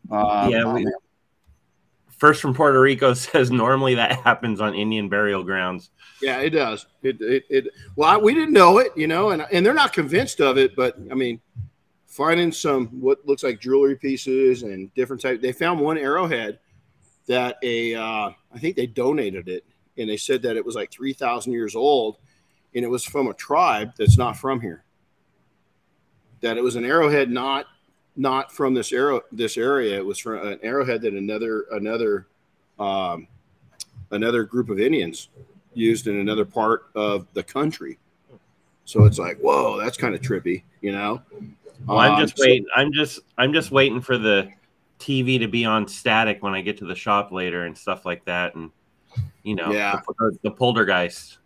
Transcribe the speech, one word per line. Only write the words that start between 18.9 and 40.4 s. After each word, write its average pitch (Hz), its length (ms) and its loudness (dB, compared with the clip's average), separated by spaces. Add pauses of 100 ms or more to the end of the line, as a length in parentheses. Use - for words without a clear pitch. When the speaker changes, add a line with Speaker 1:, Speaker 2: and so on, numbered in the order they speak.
Speaker 1:
it, 90 160 -8 (360)
and 110 100 -6
they 104 80 -4
said 127 240 -2
that 117 140 -4
it 110 100 -4
was, 113 80 -8
like, 104 160 -8
three 131 240 -8
thousand 120 400 -4
years 110 220 -6
old, 123 420 0 (560)
and 123 100 -4
it 120 40 -4
was 123 160 -4
from 139 240 -4
a 101 80 -6
tribe 143 640 -2
that's 110 200 6
not 123 180 -2
from 135 260 -6
here. 87 220 -12 (1600)
That 117 160 -2
it 123 60 -2
was 120 120 0
an 120 100 -4
arrowhead 147 440 2
not, 135 380 -4 (480)
not 135 360 -2
from 131 220 -2
this 117 180 -2
arrow, 131 300 0 (100)
this 110 240 -4
area. 120 400 0
It 95 100 -4
was 98 120 -6
from 107 300 -8
an - 160 -10
arrowhead 120 380 -2
that 107 120 -4
another, 107 580 -6
another, 107 540 -4 (540)
um, 95 480 -4 (840)
another 113 340 0
group 117 260 -4
of 98 100 -4
Indians 113 500 -2 (460)
used 113 320 0
in 101 100 -2
another 104 280 -2
part 110 500 -2
of 101 380 -2
the 95 100 -6
country. 135 560 -6 (840)
So - 200 8
it's 104 140 6
like, 87 180 -6
whoa, 117 400 2
that's 113 200 -6
kinda 113 200 -4
trippy, 92 460 -4 (180)